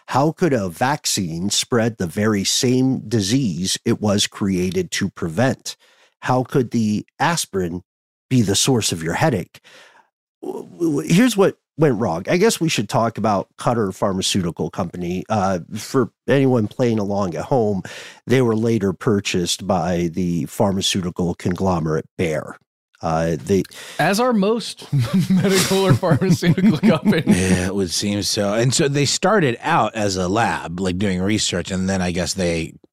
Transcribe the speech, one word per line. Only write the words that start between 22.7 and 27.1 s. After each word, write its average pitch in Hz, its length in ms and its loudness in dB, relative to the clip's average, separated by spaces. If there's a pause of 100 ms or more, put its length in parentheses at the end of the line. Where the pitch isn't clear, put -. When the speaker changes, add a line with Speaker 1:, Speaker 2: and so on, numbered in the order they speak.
Speaker 1:
Uh, 82 360 0
they 95 260 0 (360)
Speaker 2:
As 185 220 2
are 254 100 2
most 214 640 -2
<laughs> 143 360 0
medical 190 560 2
or 185 80 6
pharmaceutical 175 840 4
Speaker 1:
<laughs> 202 120 4
Speaker 2:
companies. 160 360 2 (260)